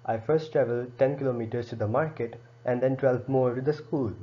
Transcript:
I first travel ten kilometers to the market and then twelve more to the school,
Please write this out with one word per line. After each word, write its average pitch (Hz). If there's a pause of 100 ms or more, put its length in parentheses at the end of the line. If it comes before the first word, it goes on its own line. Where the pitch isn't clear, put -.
I 113
first 156
travel 120 (140)
ten 139
kilometers 120
to 123
the 110
market 123 (280)
and 123
then 131
twelve 127
more 127
to 127
the 147
school, 135 (120)